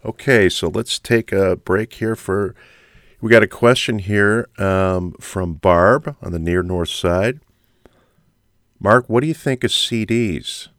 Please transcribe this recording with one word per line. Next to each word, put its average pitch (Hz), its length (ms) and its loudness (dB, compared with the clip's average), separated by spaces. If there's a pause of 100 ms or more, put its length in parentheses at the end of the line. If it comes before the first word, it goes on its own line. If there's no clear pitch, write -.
Okay, 110 440 2
so - 180 -4
let's 110 320 -6
take 113 320 -2
a 95 240 0
break 104 400 -4
here 113 220 -4
for, 101 400 -6 (640)
we 110 100 -2
got 113 120 8
a 104 60 0
question 120 500 0
here, 104 500 0 (100)
um, 95 640 -2
from 90 340 -6
Barb 98 680 2
on - 100 -10
the 85 60 -6
near 87 240 -2
north 90 260 -4
side. 98 520 -2 (1400)
"Mark, 113 300 2
what 117 120 2
do 147 60 -2
you 160 80 -2
think 131 300 -4
of 120 80 0
C 113 320 -2
Ds?" 107 640 -4 (100)